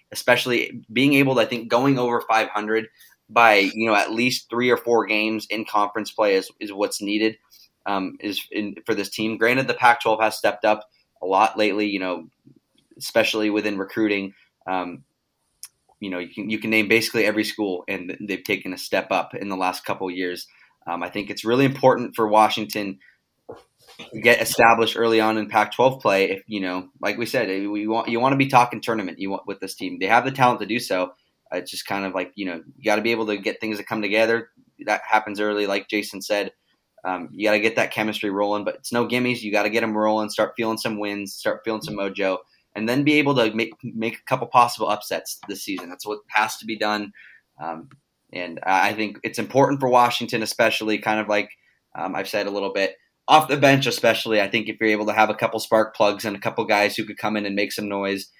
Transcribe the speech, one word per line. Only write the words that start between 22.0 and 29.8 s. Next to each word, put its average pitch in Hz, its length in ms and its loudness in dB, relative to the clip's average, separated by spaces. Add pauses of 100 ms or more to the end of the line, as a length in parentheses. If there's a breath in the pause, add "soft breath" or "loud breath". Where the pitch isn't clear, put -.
for 110 140 0
Washington 104 720 2 (1120 soft breath)
to 110 80 -12
get 113 220 4
established 113 540 4
early 113 240 4
on 110 160 2
in 104 120 -4
Pac-twelve 120 520 2
play. 98 300 4
If, 95 160 -6
you 104 140 -4
know, 90 300 -6 (100)
like 101 160 -2
we 117 100 -4
said, 113 220 0
we 101 400 -4
want, 113 200 -2
you 117 120 0
wanna 135 160 2
be 135 100 2
talking 123 340 4
tournament, 104 380 -4
you 95 120 -6
want, - 180 -8
with 98 100 -8
this 95 160 -10
team. 90 240 -8